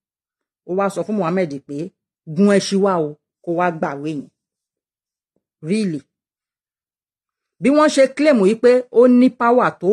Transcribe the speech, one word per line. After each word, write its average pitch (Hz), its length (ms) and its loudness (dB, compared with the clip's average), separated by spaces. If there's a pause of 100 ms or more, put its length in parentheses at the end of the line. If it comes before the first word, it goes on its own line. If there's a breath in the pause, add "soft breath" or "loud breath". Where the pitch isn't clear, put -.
(680)
Ó 170 80 -10
wá 196 140 -2
sọ 180 140 -8
fún 214 140 -6
Muhammad 180 420 -4
pé, 143 180 -14 (500)
"Gun 185 220 0
ẹṣin 196 320 0
wá 196 140 0
o, 156 140 -2 (300)
kó - 140 -10
wá 180 180 -2
gbàwé 156 380 -8
yẹn." 147 200 -10 (1300)
Really? 175 380 -4 (1600)
Bí 214 80 0
wọ́n 302 200 2
ṣe 277 180 2
claim 285 340 2
wípé 226 300 4 (160)
ó 240 200 4
ní 247 220 6
power 233 420 0
tó - 220 -6